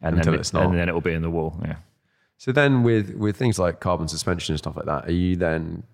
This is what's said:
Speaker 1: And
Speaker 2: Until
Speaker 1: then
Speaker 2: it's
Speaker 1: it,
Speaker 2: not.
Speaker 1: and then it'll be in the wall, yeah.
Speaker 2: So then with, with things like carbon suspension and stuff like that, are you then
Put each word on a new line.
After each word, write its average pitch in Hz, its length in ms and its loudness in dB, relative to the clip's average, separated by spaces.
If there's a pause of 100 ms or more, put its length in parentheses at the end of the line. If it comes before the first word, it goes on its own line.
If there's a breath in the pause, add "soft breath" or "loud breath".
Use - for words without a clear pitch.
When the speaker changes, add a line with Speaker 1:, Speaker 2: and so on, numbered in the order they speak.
Speaker 1:
And 80 160 2
Speaker 2:
Until 82 140 2
Speaker 1:
then 78 80 0
Speaker 2:
it's - 100 -6
Speaker 1:
it, - 40 -12
Speaker 2:
not. 90 120 2
Speaker 1:
and 90 120 2
then 87 100 0
it'll 82 120 -2
be 85 120 -2
in 80 100 -2
the 82 80 -2
wall, 82 340 -4
yeah. - 120 -6 (600)
Speaker 2:
So - 160 -6
then 139 300 4
with, 110 340 2
with 104 200 0
things 120 220 0
like 87 220 0
carbon 80 280 0
suspension 82 460 -2
and 76 40 -2
stuff 78 180 -8
like 78 100 -8
that, 73 220 -4
are 82 40 0
you 90 240 2
then 82 460 -2 (120)